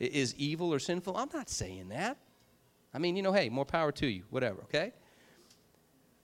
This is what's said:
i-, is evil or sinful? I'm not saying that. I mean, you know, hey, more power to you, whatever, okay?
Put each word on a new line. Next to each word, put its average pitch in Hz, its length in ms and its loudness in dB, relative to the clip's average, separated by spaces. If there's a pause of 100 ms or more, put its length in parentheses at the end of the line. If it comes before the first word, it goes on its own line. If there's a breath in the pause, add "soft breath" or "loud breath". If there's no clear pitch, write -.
i-, - 40 -2
is 131 320 2
evil 160 360 0
or 143 60 4
sinful? 180 380 -2
I'm 262 160 -2
not 294 160 -6
saying 92 420 -8
that. 190 260 -4 (760)
I 123 60 -6
mean, 175 160 2
you 196 80 0
know, 190 100 4
hey, 180 160 6
more 131 160 0
power 156 280 2
to - 140 0
you, 95 240 -2
whatever, 120 320 0
okay? 175 300 -2 (1300 soft breath)